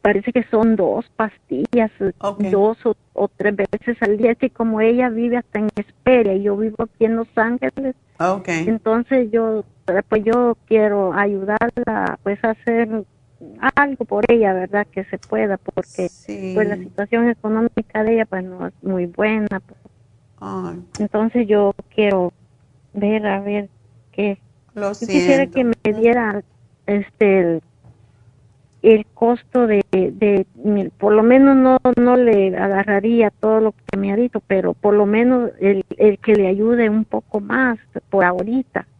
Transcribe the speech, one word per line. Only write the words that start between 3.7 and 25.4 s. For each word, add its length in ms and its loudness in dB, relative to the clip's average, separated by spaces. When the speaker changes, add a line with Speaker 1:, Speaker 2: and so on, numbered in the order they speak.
Speaker 1:
al 160 0
día, 180 0
que 160 -4
como 300 -2
ella 280 2
vive 280 -2
hasta 220 -8
en 160 -2
Hesperia 600 0
y 80 -2
yo 120 0
vivo 280 -4
aquí 220 -2
en 100 0
Los 200 -6
Ángeles, 600 -4
Speaker 2:
Ok. 300 -2
Speaker 1:
entonces 840 -2
yo, 320 -2
pues, 140 0
yo 340 0
quiero 460 2
ayudarla, 1080 -4
pues, 220 -4
a 80 0
hacer 520 -4
algo 300 0
por 260 -2
ella, 220 4
¿verdad? 380 -4
Que 140 -8
se 120 -10
pueda, 400 -4
porque, 520 -8
Speaker 2:
Sí. 440 -12
Speaker 1:
pues, 140 0
la 100 -4
situación 520 -4
económica 760 -4
de 100 0
ella, 120 0
pues, 180 -8
no 240 -12
es 60 -12
muy 240 -4
buena, 520 -4
pues. 200 -20
Speaker 2:
Ay. 440 -12
Speaker 1:
Entonces 480 -2
yo 260 2
quiero 380 0
ver, 320 -2
a 160 -2
ver 280 -6
qué. 280 -4
Speaker 2:
Lo 180 -6
Speaker 1:
Yo 60 -14
quisiera 520 2